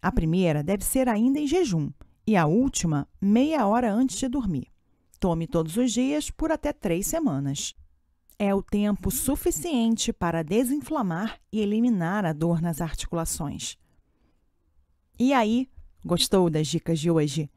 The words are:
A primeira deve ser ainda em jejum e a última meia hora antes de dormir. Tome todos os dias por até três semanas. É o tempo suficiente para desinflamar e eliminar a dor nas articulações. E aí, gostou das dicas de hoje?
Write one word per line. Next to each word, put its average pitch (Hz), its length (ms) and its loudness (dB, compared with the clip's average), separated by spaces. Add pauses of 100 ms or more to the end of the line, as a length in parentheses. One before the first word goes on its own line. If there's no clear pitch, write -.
A 160 100 0
primeira 160 520 2
deve 196 220 -2
ser 262 240 0
ainda 240 300 2
em 302 80 -2
jejum 240 440 0 (360)
e 220 100 4
a 165 100 4
última 170 640 0 (120)
meia 240 460 4
hora 220 260 2
antes 247 260 0
de - 100 -2
dormir. 220 400 -4 (500)
Tome 165 280 0
todos 160 300 -2
os 247 160 2
dias 269 380 0
por 320 200 -4
até 294 220 -2
três 185 340 -2
semanas. 143 680 -2 (640)
É 196 160 2
o 196 80 0
tempo 208 480 0
suficiente 240 1040 0
para 165 300 -2
desinflamar 226 960 -2 (140)
e 214 80 -2
eliminar 208 640 0
a 160 80 0
dor 160 280 0
nas 165 200 -2
articulações. - 1000 -6 (1400)
E 254 140 2
aí, 240 360 2 (360)
gostou 175 460 2
das 156 160 0
dicas 165 320 -2
de 160 120 0
hoje? 151 460 0